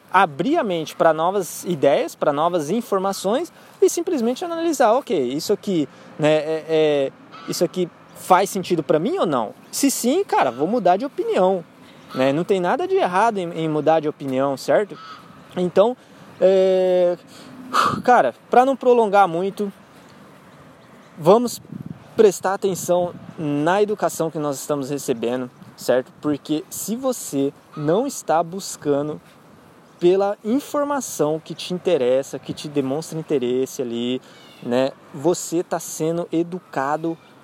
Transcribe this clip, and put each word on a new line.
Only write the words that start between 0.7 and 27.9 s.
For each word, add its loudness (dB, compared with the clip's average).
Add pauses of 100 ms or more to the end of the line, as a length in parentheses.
pra 4
novas -2
ideias, 2
pra 0
novas 0
informações -2 (300)
e 8
simplesmente -2
analisar, 2
"Ok, 0
isso -2
aqui, 0 (280)
né, 4
é, -2
é, 2 (380)
isso -4
aqui -2 (260)
faz 4
sentido -2
pra 2
mim -2
ou 0
não? -2 (180)
Se 0
sim, 0
cara, 2
vou -2
mudar 2
de -2
opinião", 0 (520)
né? 2
Não -2
tem 0
nada 0
de 0
errado 2
em, -4
em -4
mudar 2
de -2
opinião, -2
certo? 0 (600)
Então, 2 (420)
é, 2 (880)
cara, 4 (160)
pra 6
não 2
prolongar 4
muito, -4 (1500)
vamos 4 (540)
prestar 4
atenção -2 (240)
na 0
educação -2
que -8
nós -4
estamos -4
recebendo, -4 (260)
certo? 0 (100)
Porque -4
se -8
você -4 (240)
não 0